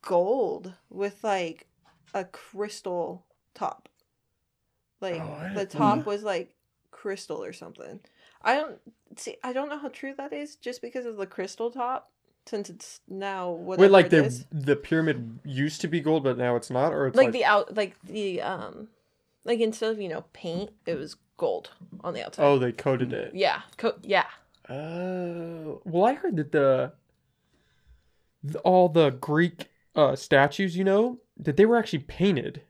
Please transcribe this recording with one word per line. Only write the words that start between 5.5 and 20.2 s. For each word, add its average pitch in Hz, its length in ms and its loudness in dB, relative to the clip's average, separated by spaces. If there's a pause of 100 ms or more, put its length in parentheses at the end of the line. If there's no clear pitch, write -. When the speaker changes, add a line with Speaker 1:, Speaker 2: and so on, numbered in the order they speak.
Speaker 2:
didn't 196 100 -6
Speaker 1:
top 214 300 4
Speaker 3:
know. - 40 -8
Speaker 1:
was, 208 180 -6
like, 185 320 -6 (360)
crystal 196 520 -10
or 98 120 -12
something. - 460 -18 (420)
I 247 140 4
don't 302 220 -6 (380)
see. - 260 -12
I 254 120 -8
don't 285 160 -4
know 294 80 -10
how 285 100 -10
true 269 300 -12
that 285 160 -10
is, 294 220 -12
just 247 260 -12
because 240 240 -10
of 220 100 -10
the 196 100 -6
crystal 190 440 -6
top, 254 420 -6 (320)
since 202 240 -8
it's - 400 -20
now 190 420 -6
whatever 180 340 4
Speaker 2:
Wait, 196 60 10
like, 185 160 10
Speaker 1:
it - 40 0
Speaker 2:
the, 156 140 8
Speaker 1:
is. 123 280 -4
Speaker 2:
the 143 240 2
pyramid 143 680 -2
used 143 360 -4
to 175 80 -4
be 165 120 0
gold, 151 240 0
but 127 120 2
now 123 200 0
it's 117 140 -4
not, 139 220 2
or 143 140 0
it's 120 100 0
Speaker 1:
Like, 262 120 8
Speaker 2:
like 110 40 0
Speaker 1:
the 214 140 0
out, 208 280 2
like, 202 300 -4
the, 190 380 -6
um, 180 460 -10 (560)
like, 233 160 0
instead 220 300 -2
of, 214 100 -6
you 190 80 -6
know, 160 240 -8